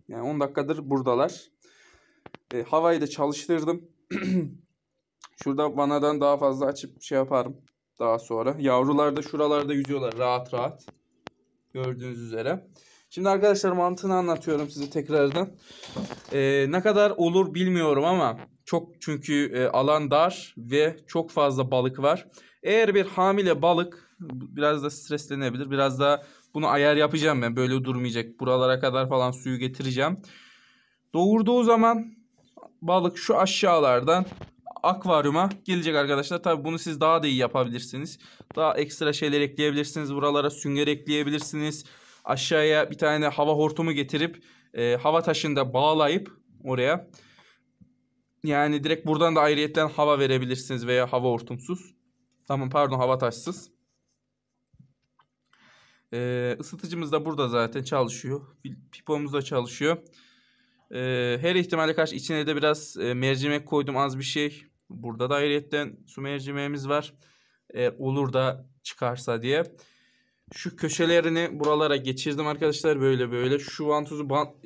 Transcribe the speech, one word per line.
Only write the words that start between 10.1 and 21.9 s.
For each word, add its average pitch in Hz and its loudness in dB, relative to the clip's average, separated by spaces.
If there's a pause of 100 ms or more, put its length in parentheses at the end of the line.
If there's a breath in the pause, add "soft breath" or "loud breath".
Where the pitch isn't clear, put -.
rahat 127 -2
rahat. 127 -6 (880)
Gördüğünüz 127 -8
üzere. 117 -6 (420 soft breath)
Şimdi 190 -2
arkadaşlar 196 4
mantığını 180 0
anlatıyorum 165 -2
size 143 -8
tekrardan. 147 0 (840 loud breath)
Ee, 139 2
ne 180 0
kadar 208 4
olur 170 2
bilmiyorum 165 2
ama 156 2 (280)
çok, 170 -4
çünkü, 147 -2
e, 127 2
alan 143 2
dar 170 0
ve 147 0
çok 165 -4
fazla 135 0
balık 127 0